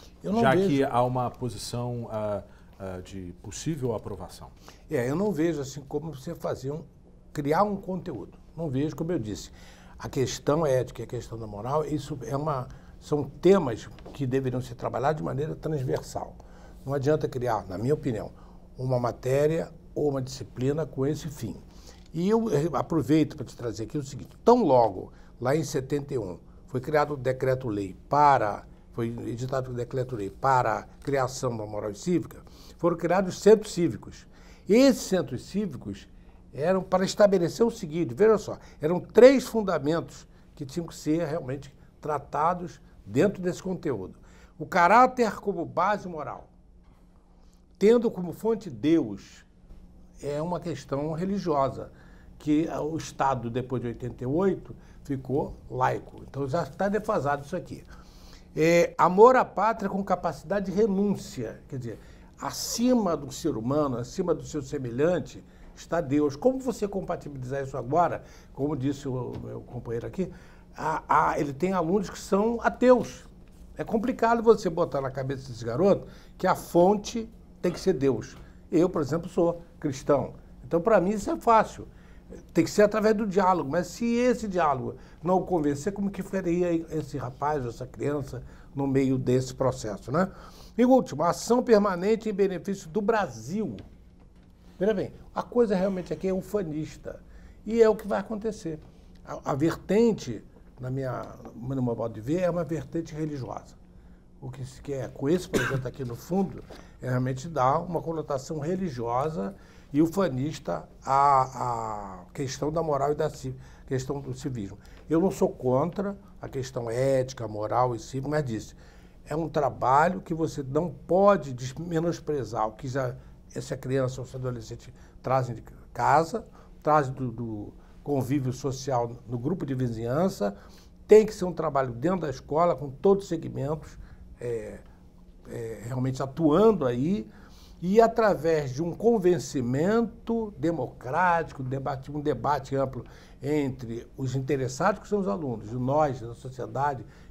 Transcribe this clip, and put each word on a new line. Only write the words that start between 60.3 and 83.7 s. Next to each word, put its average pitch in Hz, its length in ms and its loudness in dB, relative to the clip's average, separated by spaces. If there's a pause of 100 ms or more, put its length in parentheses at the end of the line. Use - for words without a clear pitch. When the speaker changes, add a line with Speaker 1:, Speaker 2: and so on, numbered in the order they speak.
Speaker 1:
de - 0 -
renúncia, 190 960 0
quer 139 100 -10
dizer, 110 220 -8 (400)
acima 214 800 2
do 139 120 -10
ser 131 280 -2
humano, 135 400 0
acima 165 360 -2
do 131 120 -4
seu 151 160 -6
semelhante, 135 800 -2 (320)
está - 240 -4
Deus. 147 380 2
Como 262 220 4
você 233 280 -4
compatibilizar 147 760 -6
isso 135 140 -8
agora? 127 480 0 (300)
Como 147 240 -2
disse 139 320 -4
o 123 240 -6 (100)
meu 117 180 -10
companheiro 117 460 -8
aqui, 160 240 -6 (440)
a, 156 560 2
a, 160 80 -2
ele 143 120 0
tem 185 220 0
alunos 180 360 0
que - 80 -12
são 220 440 2
ateus. 240 640 4 (500)
É 156 60 -6
complicado 233 580 2
você 214 280 6
botar 160 320 0
na 131 100 -4
cabeça 135 380 -6
desse 110 160 -10
garoto 151 420 4 (300)
que 185 100 0
a 175 80 4
fonte 208 720 2 (320)
tem 175 120 0
que - 60 -10
ser 190 140 2
Deus. 131 440 0 (340)
Eu, 175 180 4
por 175 120 -2
exemplo, 160 260 -2
sou 170 340 0 (180)
cristão. 135 560 0 (300)
Então, 160 140 0
pra 180 220 6
mim, 185 100 2
isso 214 180 -4
é 330 80 -2
fácil. - 500 2 (640)
Tem 165 100 6
que - 80 -2
ser 208 120 6
através 214 320 4
do 220 120 -2
diálogo. 185 420 2
Mas 175 180 -2